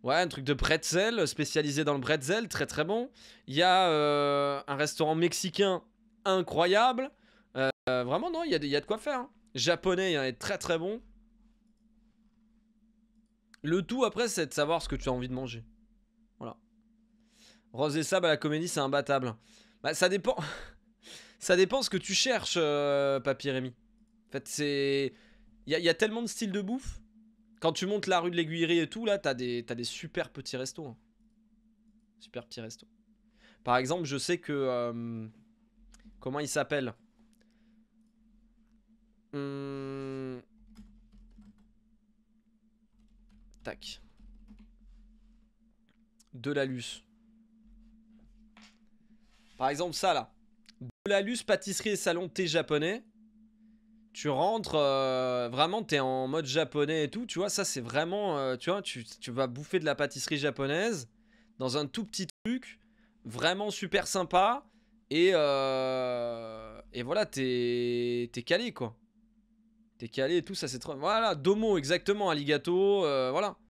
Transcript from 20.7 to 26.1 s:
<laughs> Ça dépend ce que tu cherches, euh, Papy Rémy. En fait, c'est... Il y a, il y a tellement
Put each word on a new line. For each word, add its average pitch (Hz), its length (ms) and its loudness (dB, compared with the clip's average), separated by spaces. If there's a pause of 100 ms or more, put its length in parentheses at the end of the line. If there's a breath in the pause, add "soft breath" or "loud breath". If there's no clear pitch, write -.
<laughs> - 520 -20
Ça - 180 4
dépend 190 240 4
ce - 80 -2
que 190 80 -2
tu 190 160 -4
cherches, - 440 0
euh, 143 640 2
Papy 135 320 -2
Rémy. 131 220 -4 (540)
En - 40 -20
fait, 135 160 -8
c'est... 139 680 0 (520 loud breath)
Il 139 80 -2
y - 20 2
a, 165 40 2
il 170 40 -4
y 170 60 6
a 165 40 6
tellement 220 280 2